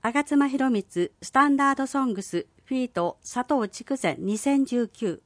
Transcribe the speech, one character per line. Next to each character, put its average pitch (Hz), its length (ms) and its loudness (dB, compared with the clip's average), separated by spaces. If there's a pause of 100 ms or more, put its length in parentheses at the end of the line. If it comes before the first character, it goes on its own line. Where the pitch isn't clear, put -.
吾 262 240 0
妻 285 240 2
博 262 200 0
光 190 420 -2 (100)
ス - 100 -16
タ 277 160 4
ン 285 80 4
ダ 277 160 4
ー 269 40 2
ド 269 120 -4
ソ 269 160 -2
ン 240 100 0
グ 190 80 -6
ス 175 240 -6 (200)
フ 262 100 -6
ィ 254 80 0
ー 247 60 -4
ト 175 340 -4
佐 247 260 -6
藤 233 200 2
筑 - 340 -6
前 165 160 0
二 202 180 -2
千 277 280 2
十 240 240 -2
九。 185 360 -6